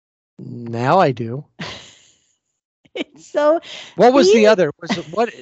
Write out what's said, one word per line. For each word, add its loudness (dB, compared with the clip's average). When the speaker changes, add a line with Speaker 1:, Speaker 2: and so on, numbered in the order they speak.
Speaker 1:
Now -4
I 2
do. -10
<laughs> -12
Speaker 2:
It's -14
so 0
Speaker 1:
What 6
was 4
the 6
Speaker 2:
these 4
Speaker 1:
other? 2
Was -6
it, -10
what, -4